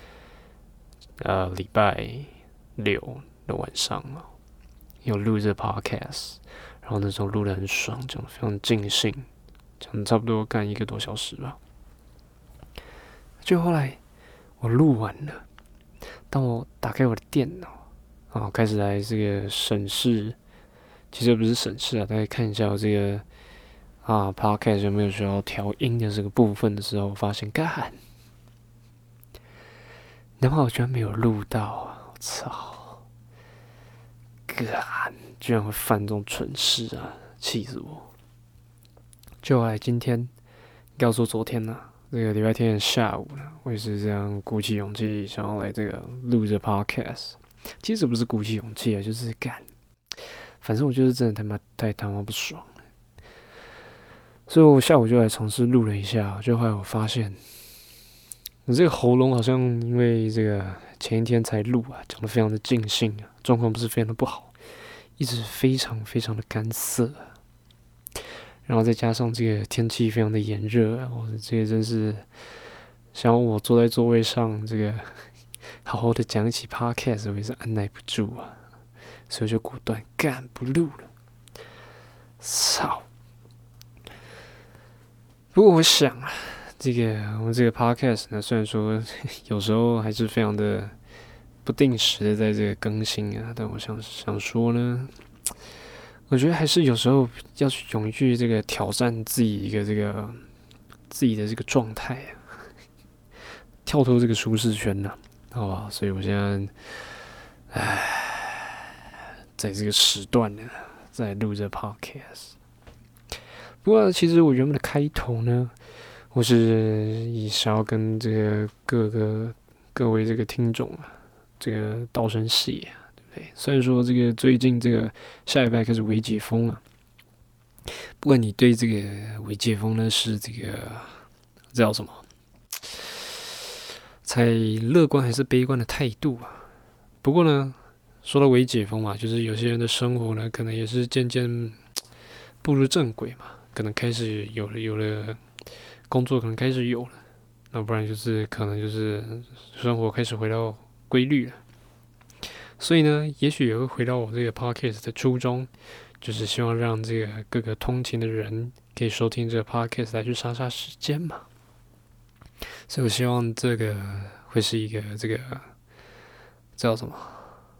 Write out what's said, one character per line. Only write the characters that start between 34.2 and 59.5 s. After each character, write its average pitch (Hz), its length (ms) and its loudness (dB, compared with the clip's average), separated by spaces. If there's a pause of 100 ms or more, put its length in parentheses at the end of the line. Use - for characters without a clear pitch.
干！ - 680 -6 (240)
居 - 140 -2
然 107 120 2
会 107 60 -6
犯 104 300 0
这 104 80 -4
种 104 180 -4
蠢 - 280 -8
事 - 420 -2
啊！ - 180 -12 (240)
气 - 260 -4
死 123 140 -12
我！ - 340 -16 (1300)
就 131 200 4
后 117 60 2
来 110 120 -2
今 120 200 -2
天， 120 200 0
应 123 100 -6 (720)
该 120 120 4
说 117 140 2
昨 110 200 -2
天 113 240 -4
啊， - 240 -14 (180)
这 127 140 -4
个 110 80 0
礼 107 100 0
拜 110 100 4
天 113 200 2
的 104 80 0
下 104 360 0
午 104 200 -8
呢， - 160 -14 (100)
我 131 80 -6
也 110 80 -4
是 107 240 -4
这 107 60 0
样 101 340 -2
鼓 107 180 -4
起 107 140 -2
勇 104 180 -4
气， 107 340 -4
想 101 200 -8
要 104 120 -4
来 101 120 -4
这 104 160 -4
个 - 160 -8 (220)
录 120 220 2
这 104 120 2
podcast。 - 760 -4 (460)
其 220 140 -4
实 196 120 2
不 120 80 0
是 117 100 0
鼓 113 180 -2
起 110 120 -4
勇 107 200 -8
气 107 220 -2
啊， 98 60 -4
就 110 100 -4
是 113 260 -6
干， - 240 -8 (960)
反 110 160 -2
正 139 100 2
我 135 60 2
就 131 140 4
是 127 80 4
真 123 140 2
的 107 60 0
他 107 80 -6
妈， 104 160 -6 (180)
太 110 160 -2
他 104 160 -6
妈 101 140 -4
不 107 100 -8
爽 - 300 -8 (140)
了。 - 60 -20 (1700)
所 160 140 8
以 156 40 12
我 143 140 10
下 151 180 6
午 113 80 6
就 120 140 6
来 113 80 6
尝 107 200 -2
试 120 160 2
录 120 220 6
了 104 100 0
一 101 60 -4
下， 101 400 -2
就 117 160 2
后 117 80 2
来 110 60 2
我 101 100 -4
发 110 240 -2
现， 107 280 -4 (1300)
我 120 100 0
这 147 80 6
个 170 80 6
喉 123 260 4
咙 131 160 6
好 120 80 2
像 127 180 2 (240)